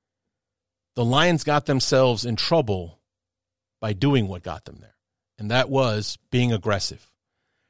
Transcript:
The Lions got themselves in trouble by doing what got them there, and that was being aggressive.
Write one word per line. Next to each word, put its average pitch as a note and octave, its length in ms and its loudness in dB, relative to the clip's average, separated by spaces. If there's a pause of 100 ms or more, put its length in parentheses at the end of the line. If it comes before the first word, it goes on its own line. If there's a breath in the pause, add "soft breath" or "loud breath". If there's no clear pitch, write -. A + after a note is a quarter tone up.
(960)
The A#2+ 100 0
Lions D3+ 400 2
got D3 220 0
themselves B2+ 580 2
in A#2 100 -4
trouble G#2 640 -2 (800)
by G#2+ 140 -4
doing A2+ 340 2
what F2+ 140 -12
got D#2+ 240 -12
them - 160 -18
there, - 140 -20 (420)
and G#2+ 140 -8
that B2+ 180 2
was A#2+ 480 -2 (140)
being B2 200 2
aggressive. G2+ 600 -4 (580)